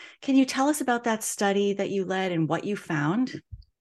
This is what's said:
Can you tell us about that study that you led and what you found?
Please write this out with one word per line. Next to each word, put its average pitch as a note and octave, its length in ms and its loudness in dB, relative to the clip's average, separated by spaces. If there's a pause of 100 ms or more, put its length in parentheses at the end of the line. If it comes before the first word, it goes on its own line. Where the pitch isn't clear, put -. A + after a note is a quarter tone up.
(220)
Can C4+ 140 2
you C4+ 80 8
tell C4 240 0
us D4+ 120 0
about A#3+ 240 -2
that A3 200 0
study G3+ 500 2
that G3 160 -2
you G3 140 -2
led F#3+ 280 -2
and D#3+ 160 2
what D#3+ 160 -2
you G3+ 120 -4
found? F3 640 -2 (400)